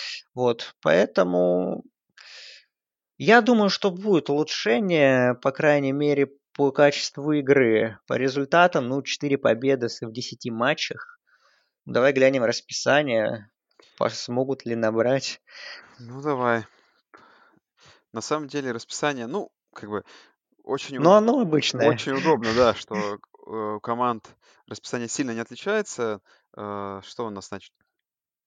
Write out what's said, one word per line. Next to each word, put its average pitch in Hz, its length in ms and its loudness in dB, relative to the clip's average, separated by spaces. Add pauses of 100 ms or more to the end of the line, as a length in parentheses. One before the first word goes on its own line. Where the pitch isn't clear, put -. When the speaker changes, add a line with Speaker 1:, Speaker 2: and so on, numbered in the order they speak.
(340)
Speaker 1:
Вот, 120 480 -2
поэтому - 1040 0 (1300)
я 208 240 6
думаю, 214 280 4
что 196 200 -2
будет 185 380 0
улучшение, 147 1080 2
по 135 160 -2
крайней 143 400 2
мере, 143 380 0 (220)
по 139 200 0
качеству 143 600 0
игры. 123 680 2 (100)
По 120 60 -4
результатам, 139 760 2
ну, 135 140 -4
четыре 139 360 -2
победы 120 500 0
с-, - 180 -10
в 113 60 -12
десяти 123 380 -10
матчах. - 720 -4 (640)
Давай 123 260 4
глянем 131 320 4
расписание, 113 1040 -2 (500)
пос-, 113 140 0
смогут 131 520 -4
ли 117 80 -4
набрать. 113 680 0 (600)
Speaker 2:
Ну, 123 220 -16
давай. 123 420 0 (1500)
На 113 80 -8
самом 147 280 -6
деле 135 240 -6
расписание, 123 540 -6
ну, 180 240 -8 (240)
как 104 160 -14
бы, 101 140 -6 (600)
очень 139 360 -8
Speaker 1:
Но 170 120 8
Speaker 2:
уд-, 214 60 10
Speaker 1:
оно 233 220 2
обычное. 147 480 0
Speaker 2:
очень 120 240 0
удобно, 135 440 0
да, 117 180 4
Speaker 1:
<laughs> - 20 -6
Speaker 2:
что, - 200 -10
э, 104 220 -6 (580)
у 104 40 -10
команд 120 560 -4 (320)
расписание 120 400 -8
сильно 127 240 -4
не 113 80 -6
отличается. 120 800 -6 (360)
Э, 101 480 -8
что - 220 -10
у 107 40 -8
нас, 98 180 -12
значит? - 240 -14 (760)